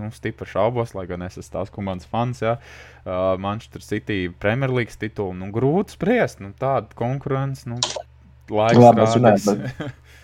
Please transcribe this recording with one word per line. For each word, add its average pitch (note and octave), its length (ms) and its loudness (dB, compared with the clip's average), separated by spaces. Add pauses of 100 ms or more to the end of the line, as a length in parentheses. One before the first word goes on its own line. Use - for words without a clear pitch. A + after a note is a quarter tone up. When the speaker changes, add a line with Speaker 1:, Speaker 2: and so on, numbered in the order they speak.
Speaker 1:
nu, G#2+ 80 -10
stipri - 400 -10
šaubos, A#2 480 -2
lai F#2+ 80 -8
gan F2+ 160 -8
es F2+ 160 -12
esmu - 140 -16
tās F2+ 180 -6
komandas F#2+ 400 -10
fans, A#2+ 320 -4
jā. A2+ 140 0 (480)
Ā, F#2 340 0
Manchester G2+ 480 -8
City G#2 300 -4 (260)
Premier B2+ 320 0
Leagues A#2+ 240 -4
titulu, G2+ 400 -6
nu, F#2+ 160 -10
grūti C3+ 400 0
spriest, G3 480 0
nu, G2 160 -12
tāda C3 400 -2
konkurence, C3+ 720 -4
nu, A#2+ 80 -8 (720)
laiks A2+ 320 6
Speaker 2:
Labi, A2+ 220 10
mēs A2+ 100 4
Speaker 1:
rādīs. G#2+ 320 4
Speaker 2:
runājam A2+ 320 -2
par, C#3+ 160 -10 (300)